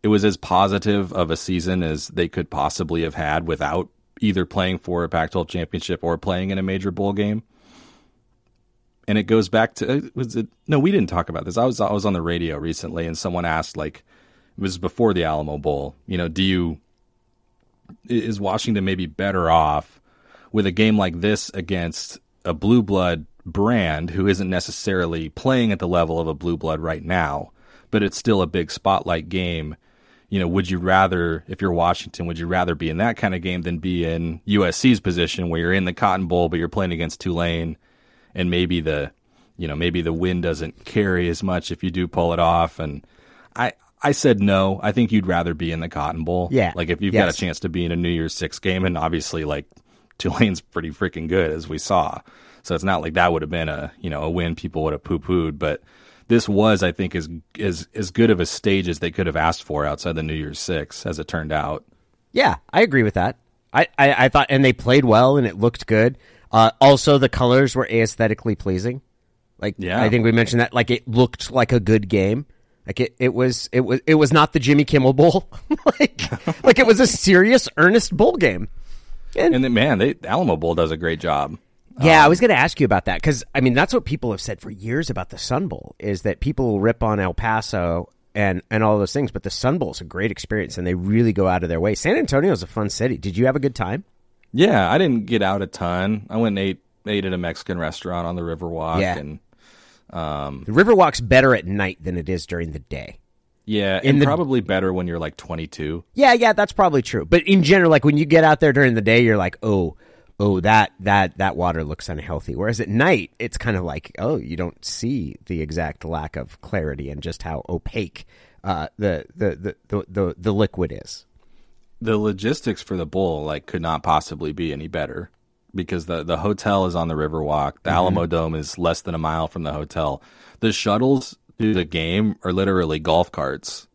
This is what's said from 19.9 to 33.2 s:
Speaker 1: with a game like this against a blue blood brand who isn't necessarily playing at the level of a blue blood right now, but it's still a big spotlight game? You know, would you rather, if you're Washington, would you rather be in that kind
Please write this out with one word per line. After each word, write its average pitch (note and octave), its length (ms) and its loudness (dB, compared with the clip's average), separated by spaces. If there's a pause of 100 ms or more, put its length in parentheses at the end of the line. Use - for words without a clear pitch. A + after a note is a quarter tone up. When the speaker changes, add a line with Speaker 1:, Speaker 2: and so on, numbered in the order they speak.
Speaker 1:
with G#2+ 140 0
a F#2 60 -2
game G#2+ 260 4
like F2 220 -2
this G#2 300 -2
against F2 680 -6 (260)
a F2 100 -4
blue A2 280 2
blood F2+ 440 -2 (200)
brand F2 640 0
who F#2 160 -2
isn't F#2 240 0
necessarily F2 800 -4
playing B2 420 0
at F#2+ 60 -4
the F2+ 100 -4
level E2 300 0
of E2 80 -2
a D#2+ 80 -4
blue E2 220 -4
blood D#2+ 240 -4
right D#2+ 240 -6
now, D#2 460 -2 (400)
but G#2+ 120 2
it's G2 160 -2
still G#2 240 2
a F2 40 0
big E2 240 -4
spotlight F2 580 -2
game? E2+ 480 -6 (540)
You G2 100 0
know, F2 80 0
would F2+ 200 0
you F#2 100 -2
rather, F2+ 680 2
if F#2+ 140 -8
you're F#2+ 100 0
Washington, E2+ 540 -2
would E2+ 120 -6
you E2+ 80 -6
rather F2+ 280 0
be D#2+ 160 -6
in D#2+ 80 -6
that A2 180 -2
kind G2 180 -2